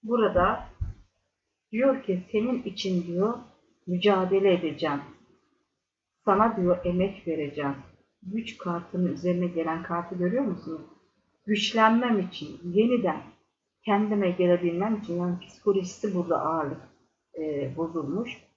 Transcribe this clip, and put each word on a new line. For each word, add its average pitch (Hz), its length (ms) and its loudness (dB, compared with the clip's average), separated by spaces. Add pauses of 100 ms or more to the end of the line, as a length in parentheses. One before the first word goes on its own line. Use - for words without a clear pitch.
Burada 214 600 2 (1080)
diyor 262 300 4
ki, 180 300 -2
"Senin 226 300 0
için," 185 440 -2
diyor, 185 280 0 (520)
"mücadele 185 680 4
edeceğim. 147 460 -2 (1200)
Sana," 214 320 2
diyor, 175 280 2
"emek 180 420 -2
vereceğim." 147 480 -4 (480)
Güç 214 360 -8
kartının 175 540 -2
üzerine 175 340 -2
gelen 165 360 -4
kartı 175 320 -6
görüyor 180 300 0
musunuz? 160 420 -6 (600)
Güçlenmem 220 720 4
için, 156 460 -6
yeniden 190 560 2 (640)
kendime 208 460 2
gelebilmem 180 680 2
için, 175 200 -6
yani 175 240 -2
psikolojisi 196 760 -2
burada 170 260 0
ağırlık, 151 400 -4 (580)
e, 143 380 -4
bozulmuş. 165 680 -6 (120)